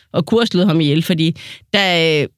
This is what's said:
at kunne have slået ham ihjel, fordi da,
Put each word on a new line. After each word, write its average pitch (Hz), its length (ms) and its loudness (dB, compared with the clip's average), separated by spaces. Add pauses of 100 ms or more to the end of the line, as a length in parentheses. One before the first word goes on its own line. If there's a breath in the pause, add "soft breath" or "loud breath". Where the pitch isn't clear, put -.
(140 soft breath)
at 170 120 -2
kunne 226 160 2
have 233 60 0
slået 185 200 0
ham 165 140 2
ihjel, 156 220 0
fordi 160 320 -2 (380 loud breath)
da, 165 520 2 (120)